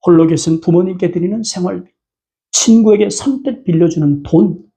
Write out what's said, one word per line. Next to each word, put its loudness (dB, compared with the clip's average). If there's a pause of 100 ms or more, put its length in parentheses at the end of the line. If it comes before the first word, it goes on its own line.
홀로 6
계신 -2
부모님께 0
드리는 -4
생활비, -8 (640)
친구에게 2
선뜻 -6
빌려주는 0
돈 0 (160)